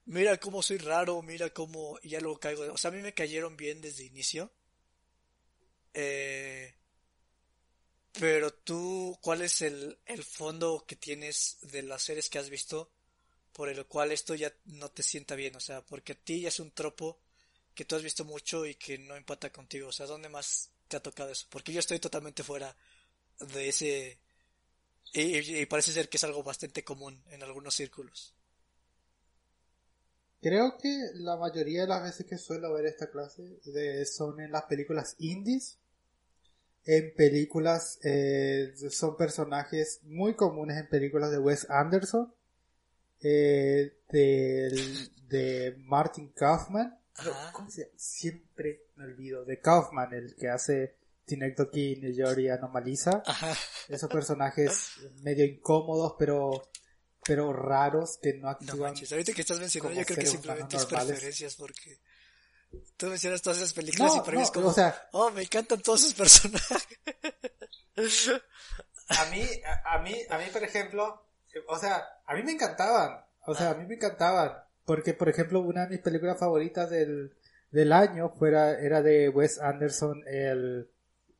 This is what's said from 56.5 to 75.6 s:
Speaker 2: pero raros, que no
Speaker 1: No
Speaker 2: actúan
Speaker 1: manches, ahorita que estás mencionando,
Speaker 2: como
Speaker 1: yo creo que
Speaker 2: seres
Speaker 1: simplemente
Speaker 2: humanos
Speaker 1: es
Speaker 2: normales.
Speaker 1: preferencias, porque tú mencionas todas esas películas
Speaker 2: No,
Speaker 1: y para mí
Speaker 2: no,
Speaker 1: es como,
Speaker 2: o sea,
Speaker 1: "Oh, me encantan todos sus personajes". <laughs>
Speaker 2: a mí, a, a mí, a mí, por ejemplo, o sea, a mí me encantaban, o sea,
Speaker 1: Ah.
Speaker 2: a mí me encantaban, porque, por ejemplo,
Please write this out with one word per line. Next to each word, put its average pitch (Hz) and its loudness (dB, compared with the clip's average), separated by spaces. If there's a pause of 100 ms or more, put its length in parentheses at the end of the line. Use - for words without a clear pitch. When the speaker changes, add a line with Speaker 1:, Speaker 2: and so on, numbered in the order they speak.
Speaker 2:
pero 147 2
raros, 139 0
que 143 2
no 135 -6 (100)
Speaker 1:
No 135 -10
Speaker 2:
actúan - -4
Speaker 1:
manches, 143 -6
ahorita 175 -2
que 175 -6
estás 170 -4
mencionando, 170 -4
Speaker 2:
como 185 -4
Speaker 1:
yo 180 -2
creo 175 -2
que 151 2
Speaker 2:
seres - 2
Speaker 1:
simplemente 151 -4
Speaker 2:
humanos 135 0
Speaker 1:
es 131 0
Speaker 2:
normales. 127 -2
Speaker 1:
preferencias, 139 -6
porque - -18 (1000)
tú 180 -4
mencionas 180 -2
todas 175 0
esas 180 -2
películas 190 4
Speaker 2:
No, 285 4
Speaker 1:
y - -2
para 165 -4
mí - 4
Speaker 2:
no, - 4
Speaker 1:
es - 2
como, 180 4
Speaker 2:
o 165 4
sea, 175 6
Speaker 1:
"Oh, 220 4
me 196 -4
encantan 220 0
todos 226 6
sus 294 4
personajes". - 8 (1080)
<laughs> 226 2 (680)
Speaker 2:
a 160 4
mí, 202 -4 (220)
a, 165 0
a 160 2
mí, 190 -4 (140)
a 165 -2
mí, 170 -4
por 208 -4
ejemplo, 208 -4 (440)
o 160 -4
sea, 196 0 (220)
a 143 -4
mí 202 -2
me 311 -2
encantaban, 214 0 (220)
o 156 -2
sea, 170 2
Speaker 1:
Ah. - 2
Speaker 2:
a 156 0
mí 170 -10
me 226 -8
encantaban, 180 2 (280)
porque, 160 2
por 170 2
ejemplo, 170 2